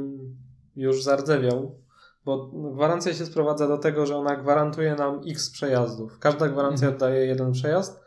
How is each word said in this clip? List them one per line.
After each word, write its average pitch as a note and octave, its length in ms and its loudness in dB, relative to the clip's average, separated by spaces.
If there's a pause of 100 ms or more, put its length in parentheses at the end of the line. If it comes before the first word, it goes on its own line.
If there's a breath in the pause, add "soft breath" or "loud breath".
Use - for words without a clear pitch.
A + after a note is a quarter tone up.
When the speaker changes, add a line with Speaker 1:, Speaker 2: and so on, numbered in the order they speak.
(760)
Speaker 1:
już C3 280 0
zardzewiał, C#3 720 2 (500 soft breath)
bo C3+ 220 -4 (260)
gwarancja E3+ 400 0
się D#3+ 120 -6
sprowadza D3+ 420 0
do C#3+ 100 2
tego, D3+ 280 0
że C#3+ 120 0
ona C#3+ 180 0
gwarantuje D3+ 600 2
nam C#3+ 320 -2
x D3+ 240 -6
przejazdów. A#2 680 -2
Każda D3 300 2
gwarancja C#3 380 2
Speaker 2:
Mhm. C3+ 120 0
Speaker 1:
daje C3 260 2
jeden C3 260 0
przejazd, D3+ 560 -2